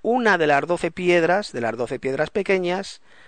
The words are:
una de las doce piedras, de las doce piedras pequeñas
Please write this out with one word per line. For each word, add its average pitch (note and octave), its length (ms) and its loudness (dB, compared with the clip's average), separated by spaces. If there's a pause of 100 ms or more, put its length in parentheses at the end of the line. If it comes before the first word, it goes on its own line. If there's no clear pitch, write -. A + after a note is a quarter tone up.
una A3+ 360 2
de D#3+ 80 2
las D3 220 2
doce E3+ 240 -2
piedras, F3 600 2
de B2 100 -8
las A2+ 160 -2
doce A#2+ 220 -4
piedras C#3 300 -2
pequeñas F#3+ 720 -2 (260)